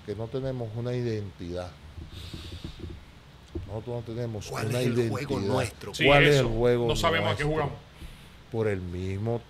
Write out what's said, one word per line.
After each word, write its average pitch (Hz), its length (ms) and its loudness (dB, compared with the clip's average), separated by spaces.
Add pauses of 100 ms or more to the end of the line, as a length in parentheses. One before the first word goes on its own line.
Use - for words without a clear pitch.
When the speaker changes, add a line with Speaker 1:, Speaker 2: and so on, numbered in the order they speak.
Speaker 1:
que 104 80 -4
no 110 120 -8
tenemos 131 500 -6
una 120 180 -4
identidad. 98 760 -4 (2000)
Nosotros 110 300 -8
no 117 180 -8
tenemos 113 320 -6
Speaker 2:
¿Cuál 123 200 -4
Speaker 1:
una 120 140 0
Speaker 2:
es 123 60 2
el 117 80 2
Speaker 1:
identidad. 117 180 2 (140)
Speaker 2:
juego 135 140 0
nuestro? 127 540 -2
Speaker 3:
Sí, 156 120 4
Speaker 1:
¿Cuál 143 180 10
es 147 120 8
Speaker 3:
eso. 131 120 6
Speaker 1:
el - 60 -
juego 120 340 4
Speaker 3:
No 147 80 2
sabemos 165 360 2
a - 40 -2
qué 147 80 -2
Speaker 1:
nuestro? 151 200 2
Speaker 3:
jugamos. - 240 -8 (640)
Speaker 1:
Por 110 160 2
el 98 120 0
mismo 95 680 -4